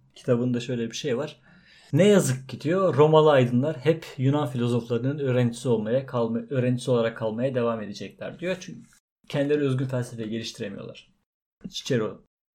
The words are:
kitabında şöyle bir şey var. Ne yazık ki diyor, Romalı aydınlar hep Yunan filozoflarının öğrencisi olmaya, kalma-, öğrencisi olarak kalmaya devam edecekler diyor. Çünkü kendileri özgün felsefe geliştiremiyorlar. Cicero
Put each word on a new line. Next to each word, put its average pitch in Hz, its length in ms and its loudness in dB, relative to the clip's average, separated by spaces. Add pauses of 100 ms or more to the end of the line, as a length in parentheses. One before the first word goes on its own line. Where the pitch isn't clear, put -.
(160)
kitabında 123 440 0
şöyle 117 320 -6
bir - 40 -14
şey 131 220 -2
var. 151 240 -8 (520)
Ne 175 140 6
yazık 147 420 4
ki 127 120 -12
diyor, 175 360 0
Romalı 156 340 8
aydınlar 131 460 4
hep 160 280 0 (120)
Yunan 139 300 2
filozoflarının 123 720 -2
öğrencisi 123 500 0
olmaya, 113 360 0
kalma-, 117 440 -2
öğrencisi 127 420 0
olarak 113 260 0
kalmaya 117 380 -4
devam 117 260 -2
edecekler 101 580 -12
diyor. 180 200 -6
Çünkü - 300 -18 (400)
kendileri 143 300 0
özgün 135 260 0
felsefe 120 420 -6
geliştiremiyorlar. 110 840 -10 (560)
Cicero 110 540 -4 (340)